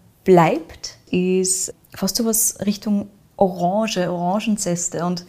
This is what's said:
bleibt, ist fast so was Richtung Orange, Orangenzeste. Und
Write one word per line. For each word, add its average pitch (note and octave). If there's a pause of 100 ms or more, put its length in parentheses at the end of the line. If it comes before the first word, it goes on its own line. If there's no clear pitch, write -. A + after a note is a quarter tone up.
(260)
bleibt, F#3 (140)
ist F#3 (200)
fast F#3+
so A3+
was -
Richtung G3+ (300)
Orange, F#3
Orangenzeste. F3
Und F3